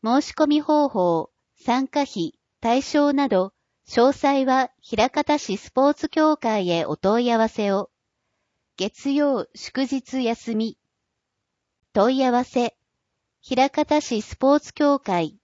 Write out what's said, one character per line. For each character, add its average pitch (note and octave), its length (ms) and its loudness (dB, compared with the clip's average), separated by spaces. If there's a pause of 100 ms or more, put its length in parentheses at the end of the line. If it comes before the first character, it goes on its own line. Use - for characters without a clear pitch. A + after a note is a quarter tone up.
申 B3 180 2
し - 100 -8
込 D#4 140 0
み D4 140 2
方 D4 280 0
法、 F3 420 0 (260)
参 C4 320 -2
加 D4 140 -2
費、 F3+ 360 -6 (220)
対 A#3+ 220 0
象 D4 300 0
な C#4 160 0
ど、 F#3+ 240 0 (360)
詳 B3 240 4
細 C#4 320 0
は C4 260 0 (260)
枚 A3+ 140 2
方 D4 280 -2
市 G3 180 -6
ス - 160 -14
ポ C#4 180 2
ー D4 40 0
ツ - 140 -8
協 D#4 280 2
会 G#3 340 -2
へ E3+ 140 0
お D3+ 120 -6
問 A3+ 300 0
い A#3+ 60 0
合 A3+ 60 2
わ A3 100 2
せ G3+ 240 -4
を。 G3 180 -4 (880)
月 - 340 -6
曜、 C#4 460 0
祝 - 300 -6
日 C4 360 -6
休 A#3 320 -4
み。 A3 240 -4 (1120)
問 A#3 240 4
い C4 80 0
合 B3+ 60 2
わ B3 140 0
せ、 A#3+ 320 -4 (720)
枚 C4 200 2
方 D4+ 300 0
市 G#3+ 220 -4
ス - 140 -14
ポ C4+ 180 4
ー D4 60 2
ツ - 120 -20
協 C#4+ 280 0
会。 F3 440 -4